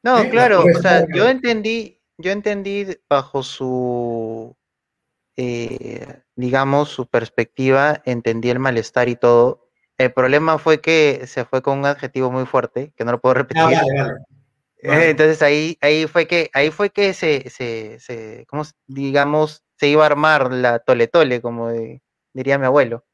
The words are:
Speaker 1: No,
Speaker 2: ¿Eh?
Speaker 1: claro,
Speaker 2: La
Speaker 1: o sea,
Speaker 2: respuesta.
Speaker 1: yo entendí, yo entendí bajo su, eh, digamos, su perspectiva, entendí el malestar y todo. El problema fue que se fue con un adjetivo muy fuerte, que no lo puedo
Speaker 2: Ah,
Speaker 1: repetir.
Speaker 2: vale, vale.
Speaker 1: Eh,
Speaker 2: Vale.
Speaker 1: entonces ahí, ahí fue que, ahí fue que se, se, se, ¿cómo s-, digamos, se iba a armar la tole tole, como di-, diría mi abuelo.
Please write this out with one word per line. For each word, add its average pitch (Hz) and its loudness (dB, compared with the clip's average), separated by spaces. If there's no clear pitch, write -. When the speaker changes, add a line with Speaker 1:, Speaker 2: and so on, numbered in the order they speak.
Speaker 1:
No, 233 4
Speaker 2:
¿Eh? - -6
Speaker 1:
claro, 214 4
Speaker 2:
La 170 6
Speaker 1:
o 175 2
sea, 175 4
Speaker 2:
respuesta. 160 -4
Speaker 1:
yo 196 2
entendí, 233 -4
yo 175 -4
entendí 202 -4
bajo 139 0
su, 120 -6
eh, 120 -8
digamos, 135 0
su - -10
perspectiva, 131 0
entendí 117 -4
el 123 -2
malestar 123 -2
y 120 -4
todo. 120 2
El 127 0
problema 147 2
fue 156 2
que 147 2
se 123 -6
fue 131 -2
con 139 -2
un 139 -4
adjetivo 135 -4
muy 127 -4
fuerte, 127 -4
que 120 -6
no 120 -2
lo 120 -6
puedo 127 2
Speaker 2:
Ah, 160 4
Speaker 1:
repetir. 160 2
Speaker 2:
vale, 147 2
vale. - -6
Speaker 1:
Eh, 156 2
Speaker 2:
Vale. - 2
Speaker 1:
entonces 156 2
ahí, 156 0
ahí 151 2
fue 165 -2
que, 170 -2
ahí 143 2
fue 202 -2
que 196 0
se, 143 -2
se, 113 -10
se, 113 -16
¿cómo 147 -8
s-, 147 -16
digamos, 143 -2
se 147 0
iba 151 6
a 151 6
armar 147 2
la 123 0
tole 120 2
tole, 127 2
como 117 -8
di-, 117 -10
diría 135 -2
mi 135 -2
abuelo. 127 0